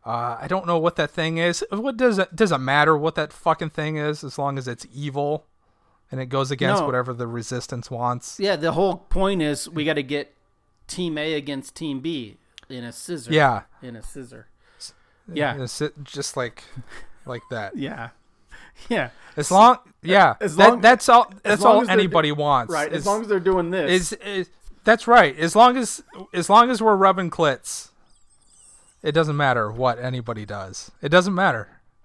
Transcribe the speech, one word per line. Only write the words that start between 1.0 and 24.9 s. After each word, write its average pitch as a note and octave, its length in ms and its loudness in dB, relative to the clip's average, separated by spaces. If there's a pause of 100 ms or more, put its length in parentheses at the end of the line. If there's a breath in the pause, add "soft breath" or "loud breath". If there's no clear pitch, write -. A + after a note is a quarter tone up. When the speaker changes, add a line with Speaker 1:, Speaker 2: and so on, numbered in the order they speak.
Speaker 1:
thing E3 280 -4
is. E3+ 320 -2
What A3+ 260 -6
does A#3 220 0
it, F3+ 160 -4
does G3+ 160 2
it C#3+ 80 0
matter D3 380 4
what D#3 180 -2
that D3+ 180 -6
fucking D#3+ 380 -4
thing D#3 260 -6
is, D3+ 260 -6
as C#3 160 -12
long C#3 180 -4
as B2+ 100 -8
it's B2 260 -12
evil C#3+ 520 -6 (640)
and C3 120 -8
it B2+ 60 -10
goes C3+ 240 -2
against C#3 300 0
Speaker 2:
No. D3+ 40 -2
Speaker 1:
whatever B2+ 280 -4
the A#2+ 140 -8
Resistance A#2+ 640 -10
wants? B2 480 -6
Speaker 2:
Yeah, G3 160 -2
the D#3+ 160 -4
whole F3 260 0
point F#3+ 440 0
is D3 280 -4
we D#3+ 140 -6
gotta D3 180 -2
get C#3+ 320 -8 (540)
Team E3+ 300 -6
A D#3 160 -4
against C#3 420 -8
Team C#3+ 240 -8
B C3 380 -8 (320)
in B2+ 160 -14
a A#2 80 -14
scissor. C#3 380 -10
Speaker 1:
Yeah. C#3 320 2 (200)
Speaker 2:
In B2 140 -16
a G#2+ 40 -20
scissor. A#2+ 460 -16 (320 soft breath)
Speaker 1:
S-, - 140 -18 (380)
Speaker 2:
Yeah. D3 220 -2
Speaker 1:
in C#3 80 -6
a B2 60 -6
si-, D3 220 -6 (120)
just - 360 -10
like, B2 260 -8 (600 loud breath)
like A#2+ 260 -12
that. A2 240 -10
Speaker 2:
<laughs> - 20 -10
Yeah. C3 320 -10 (800 soft breath)
Yeah. D#3 220 -4 (260 soft breath)
Speaker 1:
As D3 160 -4
long, A3 280 8 (220)
yeah. E3+ 380 4
Speaker 2:
As F3+ 160 -4
Speaker 1:
That, G3 140 10
Speaker 2:
long, A#3+ 120 2
Speaker 1:
that's A#3 280 6
all. A#3 200 8
Speaker 2:
as - 140 -20
Speaker 1:
That's G#3 180 0
Speaker 2:
long G#3+ 140 8
Speaker 1:
all G#3+ 60 6
Speaker 2:
as A#3+ 60 -2
they're F#3 100 2
do-, - 40 4
Speaker 1:
anybody D#3 300 2
wants D3 420 0
Speaker 2:
right, D3+ 180 -2
as D#3+ 100 -6
Speaker 1:
is, - 40 -6
Speaker 2:
long G#3 160 0
as A3+ 60 -10
they're G3+ 140 0
doing F3 300 0
this. F#3 420 0
Speaker 1:
is, - 0 -
is, G3 360 -10 (360)
that's A3+ 220 4